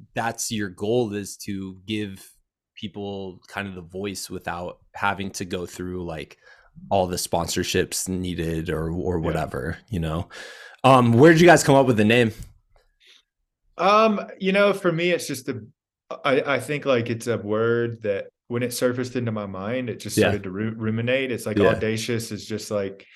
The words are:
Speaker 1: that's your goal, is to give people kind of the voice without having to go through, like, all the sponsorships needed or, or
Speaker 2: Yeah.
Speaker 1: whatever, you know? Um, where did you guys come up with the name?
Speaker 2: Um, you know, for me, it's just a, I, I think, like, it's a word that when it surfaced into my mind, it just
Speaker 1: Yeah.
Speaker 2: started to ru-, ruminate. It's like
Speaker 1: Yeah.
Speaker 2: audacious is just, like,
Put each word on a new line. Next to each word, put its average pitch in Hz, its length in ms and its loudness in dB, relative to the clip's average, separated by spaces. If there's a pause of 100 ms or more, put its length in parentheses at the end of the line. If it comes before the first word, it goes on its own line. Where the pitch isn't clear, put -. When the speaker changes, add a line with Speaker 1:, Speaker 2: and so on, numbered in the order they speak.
(140)
Speaker 1:
that's 117 380 -6
your 104 160 -4
goal, 101 460 -2
is 101 320 -8
to 95 400 -8
give 104 440 -8 (440)
people 98 760 -12
kind - 180 -8
of 95 80 -12
the 90 60 -16
voice 92 480 -10
without 87 520 -10 (140)
having 98 360 -4
to 98 160 -10
go 87 180 -6
through, 90 400 -8
like, 80 320 -12 (540)
all 98 160 2
the 90 100 -4
sponsorships - 920 -2
needed 85 640 -4
or, 80 240 -4
or 90 260 -2
Speaker 2:
Yeah. 80 60 -2
Speaker 1:
whatever, 78 540 -4 (100)
you 98 100 -4
know? 80 300 -4 (540)
Um, 123 320 8
where 143 180 10
did 160 80 6
you 180 60 8
guys 165 180 8
come 143 100 6
up 135 120 6
with 123 100 4
the 107 80 4
name? 113 280 6 (1500)
Speaker 2:
Um, 208 420 4 (180)
you 190 140 0
know, 202 220 4
for 180 180 0
me, 170 200 0
it's 165 140 0
just 131 220 -8
a, 117 160 -6 (580)
I, 139 340 2
I 123 40 -2
think, 139 240 -6
like, 120 240 2
it's 117 200 -6
a 113 100 0
word 113 640 -2
that 101 240 -4 (220)
when 120 140 -4
it 123 120 -4
surfaced 123 420 -2
into 117 160 -2
my 107 140 -6
mind, 104 420 -6
it 98 100 -8
just 107 200 -6
Speaker 1:
Yeah. 107 60 4
Speaker 2:
started 98 180 0
to 95 80 -10
ru-, 107 260 -4
ruminate. 117 560 -2
It's 110 140 -6
like 107 100 -4
Speaker 1:
Yeah. 98 120 6
Speaker 2:
audacious 110 640 -2
is 101 160 -10
just, 104 240 -8
like, 98 460 -6